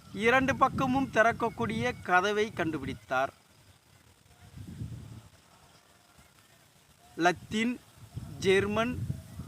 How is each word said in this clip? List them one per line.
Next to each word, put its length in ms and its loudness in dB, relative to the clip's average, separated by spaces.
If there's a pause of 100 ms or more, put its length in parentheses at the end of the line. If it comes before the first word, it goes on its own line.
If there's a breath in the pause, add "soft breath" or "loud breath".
(120)
இரண்டு 440 2
பக்கமும் 560 2
திறக்கக்கூடிய 880 0
கதவை 520 2
கண்டுபிடித்தார். 720 -2 (4000)
லத்தீன், 640 0 (580)
ஜெர்மன், 600 2 (500)